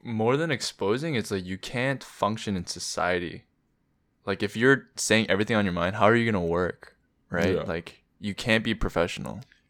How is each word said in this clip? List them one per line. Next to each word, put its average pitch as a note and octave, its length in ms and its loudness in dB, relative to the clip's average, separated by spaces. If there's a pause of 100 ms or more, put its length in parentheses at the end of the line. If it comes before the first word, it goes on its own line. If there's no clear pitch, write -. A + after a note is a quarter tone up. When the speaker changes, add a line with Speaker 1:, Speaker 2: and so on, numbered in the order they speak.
Speaker 1:
more A2+ 340 2
than D#3+ 140 0
exposing, C3 640 -2
it's G#2+ 160 -2
like F#2+ 140 -2
you F#2 120 -6
can't B2+ 460 -4
function G#2 540 -4
in F2 80 -6
society. F2 800 -4 (800)
Like, G2 180 -2
if G2+ 140 -2
you're B2+ 380 4
saying A2 340 2
everything G#2 260 2
on G#2 100 2
your F2+ 80 0
mind, F2 220 0
how G#2+ 100 2
are A2+ 100 8
you A#2 140 2
gonna G2 160 0
work, E2+ 500 -2 (340)
right? F2 260 2
Speaker 2:
Yeah. D#2 80 -2
Speaker 1:
Like, F2 400 -8 (160)
you G2+ 160 -4
can't A2 280 2
be A2+ 100 0
professional. F2+ 680 -2 (280)